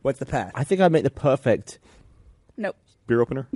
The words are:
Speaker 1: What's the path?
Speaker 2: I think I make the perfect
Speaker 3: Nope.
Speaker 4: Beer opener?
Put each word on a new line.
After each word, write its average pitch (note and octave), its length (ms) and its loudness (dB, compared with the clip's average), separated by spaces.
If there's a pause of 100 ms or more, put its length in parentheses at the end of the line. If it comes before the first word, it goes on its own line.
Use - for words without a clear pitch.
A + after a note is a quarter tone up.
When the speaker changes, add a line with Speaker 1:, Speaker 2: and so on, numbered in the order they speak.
Speaker 1:
What's C3+ 180 -2
the - 60 -10
path? G#2+ 300 -6
Speaker 2:
I B2+ 80 -4
think F#3+ 180 0
I F#3 60 6
make D#3+ 160 2
the C3+ 80 0
perfect - 680 0 (800)
Speaker 3:
Nope. G#3 180 -6 (300)
Speaker 4:
Beer A#2 160 2
opener? C3 340 -4